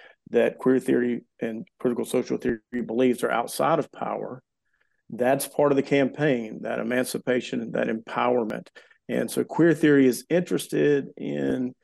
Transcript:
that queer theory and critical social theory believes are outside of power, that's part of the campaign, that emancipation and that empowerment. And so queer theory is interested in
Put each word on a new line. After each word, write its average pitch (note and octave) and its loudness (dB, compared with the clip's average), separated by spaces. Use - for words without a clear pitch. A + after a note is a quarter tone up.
that A#2 2
queer C3 4
theory B2 0
and A2+ -6
critical - -2
social B2 -2
theory A#2+ -2
believes A#2+ 2
are B2 0
outside C#3 0
of - -4
power, G#2+ -8
that's B2+ 0
part D3 2
of C#3 4
the C3+ 2
campaign, C3+ 0
that A#2+ -6
emancipation B2 -2
and A2+ -8
that A#2+ 0
empowerment. A#2 -2
And B2 -2
so B2+ -2
queer E3 4
theory D3 6
is A#2+ 2
interested D3+ 0
in C3+ -4